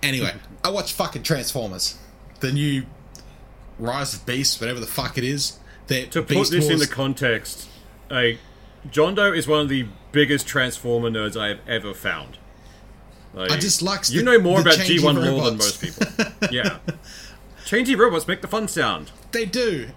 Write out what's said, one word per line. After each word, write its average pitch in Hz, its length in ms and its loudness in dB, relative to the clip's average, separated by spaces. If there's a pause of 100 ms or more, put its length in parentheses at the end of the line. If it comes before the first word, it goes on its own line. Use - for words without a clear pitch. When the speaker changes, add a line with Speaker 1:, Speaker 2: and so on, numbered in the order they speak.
Speaker 1:
Anyway, 127 300 0 (300)
I 175 60 0
watched 196 240 -4
fucking 170 300 -4
Transformers. 113 720 -2 (460)
The 131 100 -2
new 143 320 0 (960)
Rise 131 340 -4
of - 120 -12
Beasts, 127 340 0
whatever 120 200 -4
the 110 60 -10
fuck 127 320 -4
it 127 60 0
is. 135 340 -2 (300)
They're 127 200 0
Speaker 2:
To - 140 -2
put - 80 -4
Speaker 1:
Beast 147 220 2
Speaker 2:
this 160 160 4
Speaker 1:
Wars. 156 140 4
Speaker 2:
into 143 120 0
context, 131 720 -2 (420)
like, 120 300 0 (500)
John 156 260 4
Doe 202 180 4
is 165 140 0
one 151 140 4
of 143 80 0
the 131 160 0 (260)
biggest 143 360 4
Transformer 120 640 0
nerds 110 280 -2
I 104 100 0
have 104 180 -6
ever 110 260 -4
found. 78 440 -6 (960)
Like, 92 180 -2
Speaker 1:
I - 60 2
just - 240 0
like - 280 -2
Speaker 2:
you 131 100 0
Speaker 1:
the, 233 60 2
Speaker 2:
know 247 140 8
more 180 240 4
Speaker 1:
the 170 60 6
Speaker 2:
about 160 80 6
Speaker 1:
changing 185 220 4
Speaker 2:
G - 60 4
one 143 100 6
lore 131 100 2
than 135 100 2 (220)
Speaker 1:
robots. 104 240 -2
Speaker 2:
most - 0 -
people. - 440 -2 (160)
Speaker 1:
<laughs> 127 100 0
Speaker 2:
Yeah. 120 260 -2 (880)
Changing 240 320 2
robots 185 300 4
make 185 140 -2
the 190 60 -8
fun 220 200 -2
sound. 101 440 -2 (200)
Speaker 1:
They 233 140 -2
do, 185 520 0